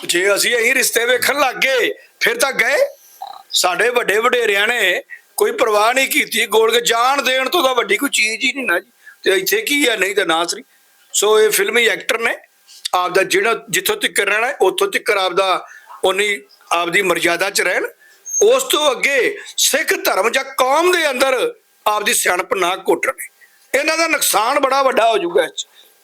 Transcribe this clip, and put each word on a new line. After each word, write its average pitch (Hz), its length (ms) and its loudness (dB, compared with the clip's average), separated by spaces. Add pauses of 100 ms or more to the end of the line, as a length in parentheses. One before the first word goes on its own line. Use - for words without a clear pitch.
ਜੇ 190 300 0
ਅਸੀਂ 214 200 0
ਇਹੀ 233 180 2
ਰਿਸ਼ਤੇ 233 320 0
ਵੇਖਣ 247 340 0
ਲੱਗ 254 160 0
ਗਏ, 233 380 0 (260)
ਫਿਰ 226 180 0
ਤਾਂ 269 140 0
ਗਏ। 262 380 0 (600)
ਸਾਡੇ 180 380 0
ਵੱਡੇ 214 300 0
ਵਡੇਰਿਆਂ 226 480 2
ਨੇ 226 360 0 (340)
ਕੋਈ 214 140 2
ਪਰਵਾਹ 220 420 2
ਨਹੀਂ 269 140 0
ਕੀਤੀ, 226 380 0
ਗੋਲ 220 260 2
ਕੇ 240 100 2
ਜਾਨ 247 420 0
ਦੇਣ 262 260 0
ਤੋਂ - 140 0
ਤਾਂ 254 120 2
ਵੱਡੀ 214 220 0
ਕੋਈ 277 120 -2
ਚੀਜ਼ 214 360 -2
ਹੀ 247 80 -2
ਨਹੀਂ 262 120 -8
ਨਾ 185 140 0
ਜੀ। - 120 -16 (320)
ਤੇ 190 120 2
ਇੱਥੇ 190 260 0
ਕੀ 285 280 -2
ਹੈ, 220 80 0
ਨਹੀਂ 190 180 -2
ਤਾਂ 196 100 0
ਨਾ 170 200 0
ਸਰੀ। 196 180 -10 (500)
ਸੋ 214 260 2
ਇਹ 214 100 4
ਫਿਲਮੀ 220 360 2
ਐਕਟਰ 208 340 0
ਨੇ, 240 180 -2 (560)
ਆਪਦਾ 180 300 2
ਜਿਹੜਾ 220 460 -2
ਜਿੱਥੋਂ 190 260 -2
ਤੱਕ 214 240 -4
ਰਹਿਣਾ 208 280 -2
ਹੈ, 285 140 -6
ਉੱਥੋਂ 190 300 0
ਤੱਕ 240 200 -2
ਆਪਦਾ, 185 540 0 (380)
ਉਨੀ 202 380 0 (300)
ਆਪਦੀ 170 300 0
ਮਰਿਆਦਾ 170 480 0
'ਚ 196 120 -2
ਰਹਿਣ। 202 240 -2 (560)
ਉਸ 247 220 4
ਤੋਂ 294 280 0
ਅੱਗੇ 220 460 0 (200)
ਸਿੱਖ 320 360 0 (100)
ਧਰਮ 220 260 0
ਜਾਂ 262 140 -2
ਕੌਮ 269 480 2
ਦੇ 330 180 0
ਅੰਦਰ 254 440 0 (340)
ਆਪਦੀ 214 260 0
ਸਿਆਣਪ 180 400 0
ਨਾ 185 220 0
ਘੋਟਣ। 180 360 -2 (640)
ਇਹਨਾਂ 311 220 0
ਦਾ 330 100 0
ਨੁਕਸਾਨ 277 520 0
ਬੜਾ 269 240 2
ਵੱਡਾ 233 280 2
ਹੋ 214 60 2
ਜਾਊਗਾ 170 260 0
ਇਸ - 80 -8
'ਚ। - 160 -12 (360)